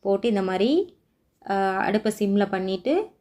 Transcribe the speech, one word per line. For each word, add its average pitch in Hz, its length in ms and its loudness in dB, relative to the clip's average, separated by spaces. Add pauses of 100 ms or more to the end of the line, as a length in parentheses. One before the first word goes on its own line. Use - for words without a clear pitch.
போட்டு 196 280 0
இந்த 202 140 0
மாதிரி, 220 560 0 (520)
ஆ, 196 40 0 (220)
அடுப்பை 214 420 0
சிம்ல 202 320 2
பண்ணிட்டு, 190 580 -2 (120)